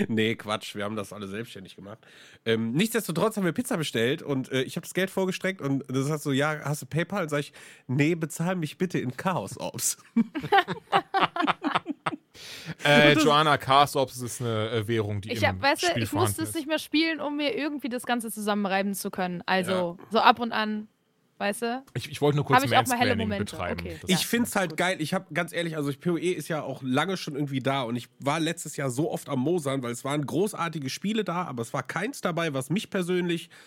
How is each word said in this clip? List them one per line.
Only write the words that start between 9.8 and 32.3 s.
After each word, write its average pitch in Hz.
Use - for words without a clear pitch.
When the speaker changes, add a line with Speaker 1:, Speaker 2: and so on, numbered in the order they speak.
Speaker 1:
<laughs> -
Speaker 2:
Äh, 147
Speaker 1:
Und 147
das 156
Speaker 2:
Joanna, 147
Chaos 139
Ops 127
ist 123
eine, 110
äh, 110
Währung, 104
die -
Speaker 3:
Ich -
Speaker 2:
im 294
Speaker 3:
hab, 92
weißt 285
du, 359
Speaker 2:
Spiel 311
Speaker 3:
ich 214
Speaker 2:
vorhanden 294
Speaker 3:
musste -
es 320
Speaker 2:
ist. -
Speaker 3:
nicht 294
mehr 311
spielen, 320
um 294
mir 294
irgendwie 285
das 247
Ganze 233
zusammenreiben 202
zu 196
können. 180
Also 185
Speaker 1:
Ja. -
Speaker 3:
so 220
ab 233
und 233
an, 214
weißt 202
du? 247
Speaker 2:
Ich, -
ich 147
wollte 147
nur 147
kurz 247
Speaker 3:
Hab 269
ich 113
auch 254
mal 247
helle 240
Speaker 2:
Mansplaining -
Speaker 3:
Momente. 208
Speaker 2:
betreiben. 165
Speaker 3:
Okay. 87
Speaker 2:
Das 185
Speaker 1:
Ich 175
Speaker 3:
Ja. -
Speaker 1:
find's 233
halt 185
Speaker 3:
Gut. 156
Speaker 1:
geil. 180
Ich 156
hab, -
ganz 170
ehrlich, 165
also 143
P 156
O 165
E 170
ist 151
ja 151
auch -
lange 147
schon 160
irgendwie 139
da 135
und 120
ich 120
war 143
letztes 165
Jahr 139
so 131
oft -
am 143
Mosern, 139
weil 120
es 117
waren 143
großartige 165
Spiele 214
da, 180
aber 123
es 117
war 135
keins 214
dabei, 165